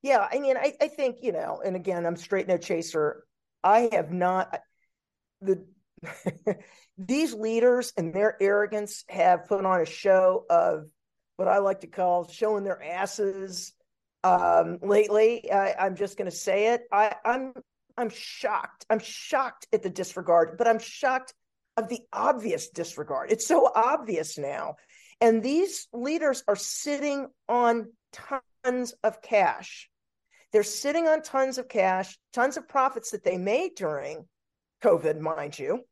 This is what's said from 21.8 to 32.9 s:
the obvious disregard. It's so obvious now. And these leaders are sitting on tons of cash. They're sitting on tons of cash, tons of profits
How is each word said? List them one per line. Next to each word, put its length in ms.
the 120
obvious 560
disregard. 640
It's 140
so 280
obvious 640
now. 380
And 200
these 520
leaders 520
are 100
sitting 720
on 420
tons 800
of 200
cash. 680
They're 100
sitting 460
on 120
tons 380
of 100
cash, 480
tons 240
of 120
profits 420